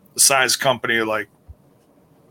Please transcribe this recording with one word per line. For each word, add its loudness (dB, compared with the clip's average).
a 0
size 2
company -2
like, -4